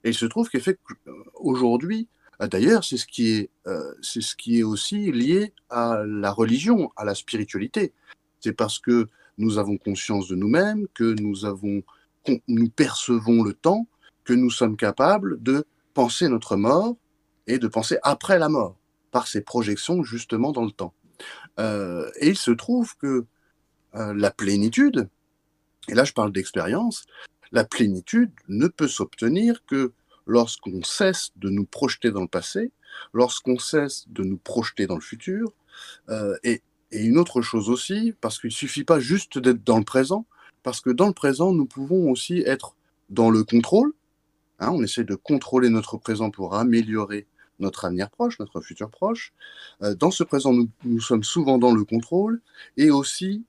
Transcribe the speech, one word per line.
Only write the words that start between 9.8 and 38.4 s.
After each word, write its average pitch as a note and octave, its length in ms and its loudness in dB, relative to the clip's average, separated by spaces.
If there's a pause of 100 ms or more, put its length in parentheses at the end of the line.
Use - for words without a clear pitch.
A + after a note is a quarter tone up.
de F#2 80 -6
nous-mêmes, F#3 580 0
que A2+ 280 0
nous G#2 240 -4
avons, G2+ 380 -4 (420)
qu'on, B2+ 220 0
nous A#2 220 2
percevons A#2 760 2
le G#2 100 0
temps, G#3 340 0 (360)
que B2 100 0
nous B2 160 4
sommes A2+ 280 0
capables E3 640 0
de C3 240 0 (280)
penser C3 340 2
notre A2+ 280 0
mort D#3 400 2 (520)
et A#2+ 100 0
de A#2+ 100 -2
penser A2 360 -2
après F3+ 340 2
la D#3 120 2
mort, A#2 280 -2 (340)
par A#2+ 160 -2
ces G#2 140 -4
projections A#2+ 640 -2
justement A#2 480 -4
dans B2+ 140 -4
le G#2 60 -6
temps. F2+ 220 -10 (680)
Euh, G2 500 -4 (100)
et D3 100 4
il G3 80 2
se - 140 0
trouve A#3 460 0
que, C3 280 -2 (680)
euh, G#2+ 180 -6
la G2+ 180 2
plénitude, A2 800 2 (800)
et - 40 -6
là A#2+ 100 6
je C#3+ 100 0
parle G#2+ 180 0
d'expérience, B2 760 -4 (460)
la A#2 120 2
plénitude A#2 680 0 (160)
ne G#2+ 200 0
peut D#3+ 200 -2
s'obtenir F3+ 760 0
que C3+ 280 -2 (340)
lorsqu'on A2 560 0
cesse - 540 -2
de G2 120 -6
nous G2+ 160 0
projeter A#2+ 460 -2
dans G2 100 -4
le F2+ 60 -4
passé, G3 440 -4 (420)
lorsqu'on B2 440 0
cesse - 520 -4
de G2+ 140 -8
nous F#2+ 140 -4
projeter - 480 -4
dans - 100 -4
le D#3 60 -8
futur, G3 500 -8 (580)
euh, G#2 340 -4
et, A#2+ 180 0 (300)
et G#2+ 120 -4
une A#2 140 6
autre E3 240 2
chose A2+ 280 -2
aussi, G#3 520 -2
parce A2 180 -6
qu'il A2+ 120 -8